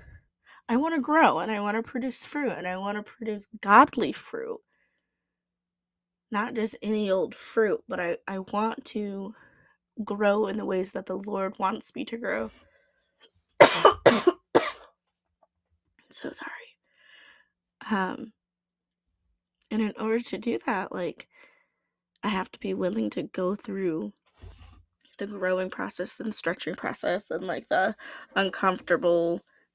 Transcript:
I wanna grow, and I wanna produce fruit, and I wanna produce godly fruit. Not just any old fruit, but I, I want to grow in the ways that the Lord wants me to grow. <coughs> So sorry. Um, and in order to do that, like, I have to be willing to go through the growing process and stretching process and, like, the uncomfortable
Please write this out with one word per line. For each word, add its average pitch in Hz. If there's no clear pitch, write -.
I 233
wanna 320
grow, 285
and 202
I 208
wanna 208
produce 247
fruit, 277
and 180
I 185
wanna 202
produce 214
godly 226
fruit. -
Not 220
just 226
any 214
old 185
fruit, 208
but 185
I, 175
I 190
want 214
to 202
grow 208
in 202
the 196
ways 185
that 190
the 190
Lord 196
wants 196
me -
to 233
grow. 226
<coughs> -
So -
sorry. -
Um, 196
and 220
in 208
order 220
to -
do 233
that, 196
like, -
I 208
have 190
to -
be 190
willing 202
to -
go 185
through 196
the 202
growing 185
process 196
and 220
stretching -
process -
and, 175
like, -
the 196
uncomfortable 175